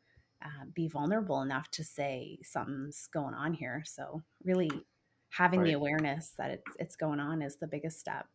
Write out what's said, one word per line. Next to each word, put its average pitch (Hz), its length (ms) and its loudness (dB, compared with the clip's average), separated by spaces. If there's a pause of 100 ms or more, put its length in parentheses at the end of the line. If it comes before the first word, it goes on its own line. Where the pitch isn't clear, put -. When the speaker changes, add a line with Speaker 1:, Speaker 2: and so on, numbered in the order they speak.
(440)
Speaker 1:
uh, 143 300 -12
be 165 140 2
vulnerable 156 540 2
enough 135 300 0
to 160 120 -4
say, 139 580 -4
"Something's 135 640 -6
going 139 260 -2
on 147 200 0
here." 143 320 -4
So 151 380 -8 (200)
really 180 420 2 (440)
having 180 340 6
the 165 80 8
Speaker 2:
Right. - 20 6
Speaker 1:
awareness 147 640 2
that 135 140 -2
it's, - 280 -10
it's - 160 -8
going 151 240 2
on 156 220 0
is 143 160 -4
the 160 100 -6
biggest 156 320 -4
step. - 340 -4